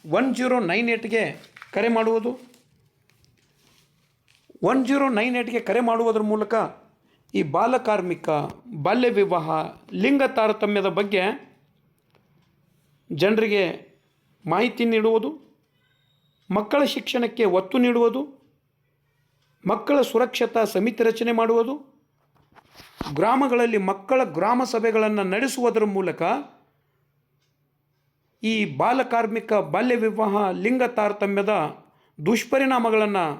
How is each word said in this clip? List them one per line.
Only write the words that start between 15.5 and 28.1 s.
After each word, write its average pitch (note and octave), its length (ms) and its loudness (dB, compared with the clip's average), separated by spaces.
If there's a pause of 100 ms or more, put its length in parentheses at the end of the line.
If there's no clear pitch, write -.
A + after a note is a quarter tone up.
ಮಕ್ಕಳ G#3+ 340 0
ಶಿಕ್ಷಣಕ್ಕೆ A#3 600 -2
ಒತ್ತು F#3 340 0
ನೀಡುವುದು, A#3+ 440 2 (1400)
ಮಕ್ಕಳ A3 380 0
ಸುರಕ್ಷತಾ A#3 640 0
ಸಮಿತಿ A3 400 -2
ರಚನೆ A3+ 280 0
ಮಾಡುವುದು, A3+ 420 2 (1400)
ಗ್ರಾಮಗಳಲ್ಲಿ A#3 640 2
ಮಕ್ಕಳ G3 460 0
ಗ್ರಾಮ G#3 400 0
ಸಭೆಗಳನ್ನು G#3+ 580 0
ನಡೆಸುವುದರ A3+ 640 0
ಮೂಲಕ F#3+ 380 -2 (2250)